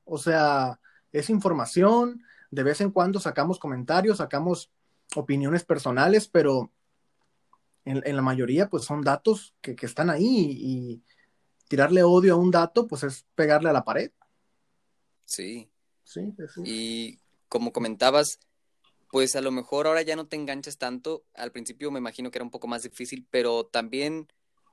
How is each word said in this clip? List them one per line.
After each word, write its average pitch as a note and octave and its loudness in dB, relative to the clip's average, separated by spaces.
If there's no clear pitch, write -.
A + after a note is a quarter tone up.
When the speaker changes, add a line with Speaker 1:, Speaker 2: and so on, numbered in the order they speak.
Speaker 1:
o D#3 -8
sea, C#3+ 2
es D3 -2
información, G#3 2
de C#3 -4
vez D3 0
en G3+ 0
cuando F#3+ 2
sacamos D#3+ -2
comentarios, D3+ 0
sacamos D#3+ -4
opiniones C#3+ -2
personales, D3 2
pero C#3 2
en, C3+ -4
en C#3+ -4
la C3+ 0
mayoría, C3 0
pues, D3 -4
son D3 -6
datos C#3+ 0
que, B2+ -10
que - -10
están D#3+ -2
ahí D#3 0
y C3 -2
tirarle D#3 4
odio F3+ 8
a E3+ 4
un F3+ 4
dato, F3 2
pues, D3 -8
es C#3 -8
pegarle D#3 4
a - 4
la C3 2
pared. - -4
Speaker 2:
Sí. G#2+ -12
Speaker 1:
Sí, G3 -12
sí, F3+ -18
sí. - -18
Speaker 2:
Y A2+ -10
como A#2 -4
comentabas, B2 0
pues, C3 0
a C3+ -4
lo C3+ -4
mejor C#3 -4
ahora D#3+ 2
ya D#3 -4
no D#3 -10
te - -10
enganchas C#3 -10
tanto. B2+ -8
Al A#2+ -10
principio B2+ -10
me C#3 -6
imagino B2 -10
que B2+ -8
era B2 -8
un A#2+ -14
poco A#2 -12
más A#2 -6
difícil, B2 -14
pero A#2 0
también C#3 -6